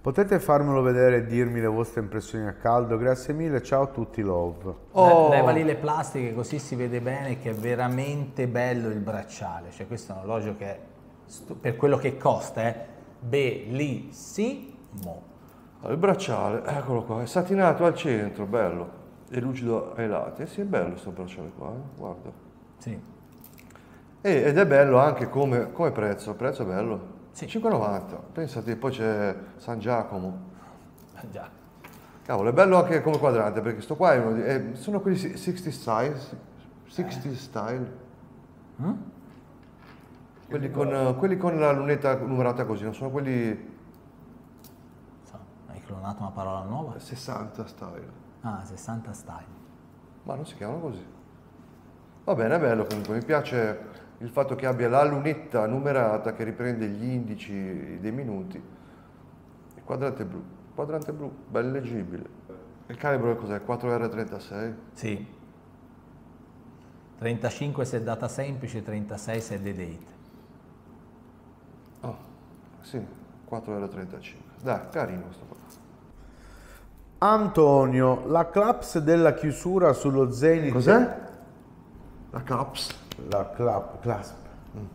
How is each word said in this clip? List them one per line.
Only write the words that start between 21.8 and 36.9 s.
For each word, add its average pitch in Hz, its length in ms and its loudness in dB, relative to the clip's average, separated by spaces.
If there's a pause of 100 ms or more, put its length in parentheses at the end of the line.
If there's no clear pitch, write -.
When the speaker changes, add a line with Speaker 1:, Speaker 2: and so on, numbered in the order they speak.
Speaker 2:
Guarda. - 320 -12 (480)
Speaker 3:
Sì. 107 200 -10 (1200)
Speaker 2:
E, 202 100 2
ed 147 260 6
è 196 100 8
bello 139 320 10
anche 131 300 4
come, 127 440 2
come 160 180 0
prezzo, 104 400 -2
il 101 60 -6
prezzo 127 260 -2
è - 20 -2
bello. 98 500 -4 (180)
Speaker 3:
Sì. - 140 -12
Speaker 2:
Cinque 226 220 -2
novanta, 104 480 0 (160)
pensate, 120 440 -4
poi 127 160 -2
c'è 104 440 0 (200)
San 117 240 -8
Giacomo. 101 580 -2 (800)
Speaker 3:
Eh, - 100 -14
già. - 160 -12 (760)
Speaker 2:
Cavolo, 110 280 0
è - 20 0
bello 185 260 8
anche 160 240 4
come 147 160 2
quadrante, 113 420 2
perché 107 220 -4
sto 143 140 -6
qua 165 180 6
è 127 40 6
uno 113 140 2
di, 117 100 0
è, 135 200 0 (120)
sono 208 260 -4
quelli 190 160 0
si-, - 200 -6
sixty 175 360 -6
style, 123 440 0 (720)
sixty - 460 -6